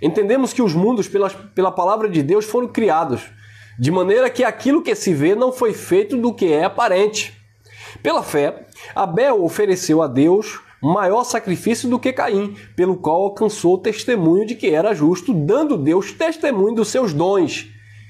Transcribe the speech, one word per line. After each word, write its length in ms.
entendemos 520
que 100
os 100
mundos 360
pela, 200
pela 440
palavra 360
de 140
Deus 220
foram 240
criados, 540
de 120
maneira 400
que 120
aquilo 400
que 120
se 180
vê 220
não 180
foi 220
feito 420
do 160
que 200
é 120
aparente. 720
Pela 200
fé, 440
Abel 500
ofereceu 560
a 60
Deus 540
maior 420
sacrifício 640
do 100
que 140
Caim, 420
pelo 200
qual 260
alcançou 520
o 40
testemunho 680
de 80
que 160
era 240
justo, 380
dando 440
Deus 360
testemunho 640
dos 140
seus 240
dons. 540